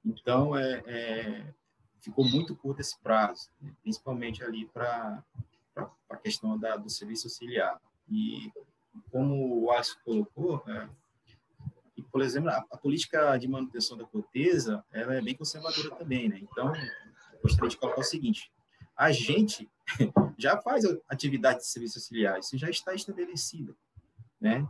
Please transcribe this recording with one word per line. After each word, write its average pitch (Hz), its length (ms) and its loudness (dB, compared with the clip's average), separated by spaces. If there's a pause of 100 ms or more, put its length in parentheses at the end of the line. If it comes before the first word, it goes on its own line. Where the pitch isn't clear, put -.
Então, 135 480 2
é, 131 300 -2
é, 113 680 -6 (460)
ficou 131 240 2
muito 147 300 2
curto 135 260 -6
esse - 200 -6
prazo, 107 480 2 (120)
né? 143 120 -14 (100)
Principalmente 120 640 -6
ali 110 220 -6
pra, 117 580 -4 (500)
pra, - 160 -8 (160)
pra - 120 -12
questão 107 380 -2
da, 110 200 -2
do 104 120 -10
serviço 107 380 -8
auxiliar. - 540 -2 (280)
E 214 440 -2 (580)
como 131 540 2
o 120 80 4
Alisson - 320 2
colocou, 139 640 0
é, 110 200 -8 (1080)
e, - 60 -14
por 135 200 -2
exemplo, 135 280 0
a, - 200 0
a - 60 -14
política 147 600 2
de 123 120 -2
manutenção 131 480 -4
da 113 80 -12
Cotesa, 123 880 0
ela 120 220 -2
é 131 60 0
bem 117 140 -4
conservadora 156 640 -6
também, 127 320 0
né? 101 120 0
Então, 135 360 -2
eu - 680 -10
gostaria - 280 4
de - 60 -6
colocar 127 240 -2
o 135 40 -2
seguinte: - 480 -2 (440)
a 151 140 6
gente 180 580 2 (180)
<laughs> - 520 2
já 160 180 4
faz 240 280 2
a 180 120 4 (120)
atividade 135 500 2
de - 80 -8
serviço 113 320 -6
auxiliar, 101 400 0
isso 95 180 -6
já 156 140 -2
está 185 240 -4
estabelecido, 180 840 -6 (640)
né? 113 300 2